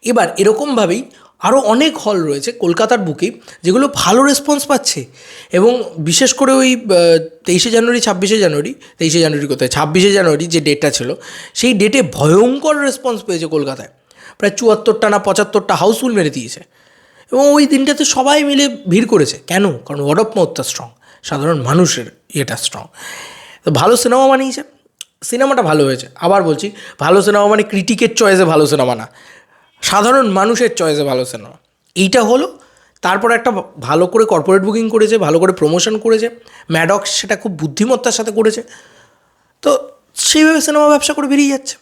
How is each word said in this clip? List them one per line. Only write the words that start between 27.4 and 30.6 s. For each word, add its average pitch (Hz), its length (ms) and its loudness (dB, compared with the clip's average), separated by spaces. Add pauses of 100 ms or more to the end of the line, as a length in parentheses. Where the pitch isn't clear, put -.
মানে 214 160 2
ক্রিটিকের 208 520 -2
চয়েসে 190 300 4
ভালো 151 220 2
সিনেমা 131 280 0
না, 110 120 -14 (760)
সাধারণ 233 460 0
মানুষের 220 480 0